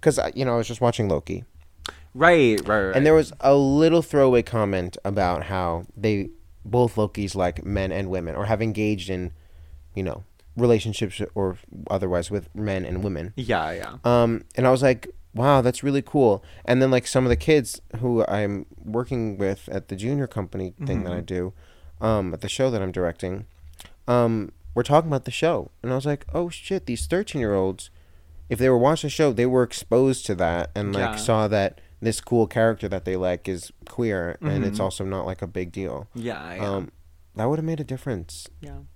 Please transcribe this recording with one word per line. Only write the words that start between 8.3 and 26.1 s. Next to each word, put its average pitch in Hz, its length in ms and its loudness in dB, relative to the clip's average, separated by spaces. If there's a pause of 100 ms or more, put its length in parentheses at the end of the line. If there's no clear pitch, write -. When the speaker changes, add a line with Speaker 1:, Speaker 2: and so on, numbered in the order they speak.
Speaker 1:
or 101 100 -4
have 110 160 0
engaged 107 480 -2
in, 90 220 -6 (600)
you 98 100 -4
know, 80 200 -8 (320)
relationships 113 640 0 (140)
or 98 240 -2 (320)
otherwise 90 400 -2
with 95 240 -6
men 98 300 -4
and 92 200 -6
women. 92 320 -6
Speaker 2:
Yeah, 98 360 -2
yeah. - 320 -12
Speaker 1:
Um, 120 400 4 (100)
and 123 120 2
I 123 40 6
was 131 120 4
like, 127 260 2 (260)
"Wow, 135 280 4
that's 123 200 0
really 139 200 0
cool." 117 420 4 (200)
And 127 160 4
then, 131 120 4
like, 127 140 2
some 127 180 2
of 123 40 2
the 120 80 4
kids 151 440 2 (200)
who 120 260 2
I'm 101 400 -2 (180)
working 113 520 -4
with 98 340 -4
at - 180 -8
the 101 80 -8
junior 127 320 -2
company 95 460 -6 (100)
thing 104 200 -2
that 90 80 -6
I 87 40 -4
Speaker 2:
Mm-hmm. 85 100 -6
Speaker 1:
do, 92 260 -4 (480)
um, 104 340 0
at 78 60 -10
the 101 80 -8
show 131 220 0
that 110 120 -2
I'm 95 100 -4
directing, 92 540 -4 (600)
um, 117 460 2 (220)
were 120 100 2
talking 160 260 4
about 135 140 -2
the 127 80 -8
show. 156 380 0 (120)
And 123 100 -4
I 127 40 0
was 135 100 -4
like, 147 260 -4